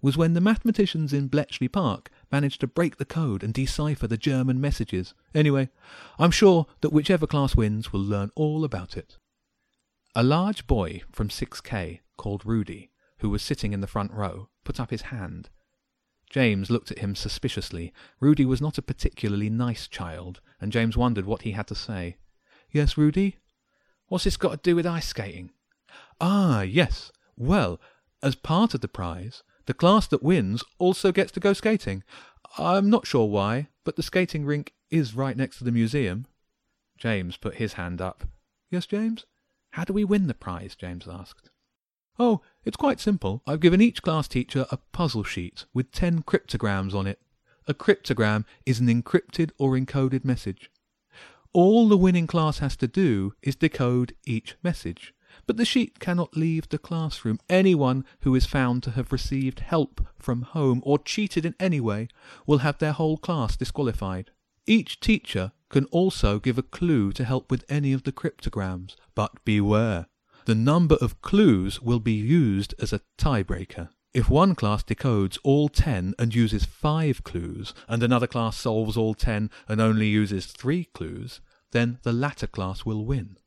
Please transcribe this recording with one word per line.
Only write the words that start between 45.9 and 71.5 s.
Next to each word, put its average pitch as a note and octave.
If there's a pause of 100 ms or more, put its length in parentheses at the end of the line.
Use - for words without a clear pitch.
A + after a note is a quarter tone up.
ten E3+
cryptograms G2+
on G2
it. G2 (460)
A D3
cryptogram A2 (180)
is A#2+
an B2
encrypted D3+
or C3+
encoded C3
message. B2 (840)
All G#3+
the G#3
winning F3
class D#3
has C#3+
to B2+
do G#2+
is C#3
decode B2 (100)
each A2+
message. D3 (340)
But A3
the A#3
sheet -
cannot F3
leave D#3+
the D3+
classroom. D#3 (120)
Anyone D3+ (140)
who C3
is B2+
found B2
to B2
have B2
received C3+
help - (120)
from B2
home C3
or C#3+
cheated F#3+
in E3+
any F3
way A2 (380)
will D3
have C#3+
their D3+
whole D#3
class D3
disqualified. G#2 (360)
Each -
teacher - (160)
can C#3
also E3+
give B2
a B2+
clue B2
to C3
help B2+
with -
any C#3
of C3
the C3+
cryptograms. F#2 (180)
But -
beware. G#2 (400)
The A2+
number D3+
of -
clues A2+